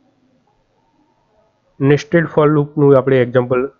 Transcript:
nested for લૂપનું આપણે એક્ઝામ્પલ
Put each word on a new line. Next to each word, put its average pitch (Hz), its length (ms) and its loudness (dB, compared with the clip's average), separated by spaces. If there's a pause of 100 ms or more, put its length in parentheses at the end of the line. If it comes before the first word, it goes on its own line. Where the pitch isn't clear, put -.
(1800)
nested 147 540 0
for 151 140 2
લૂપનું 147 500 0
આપણે 131 240 0
એક્ઝામ્પલ 123 480 -2 (100)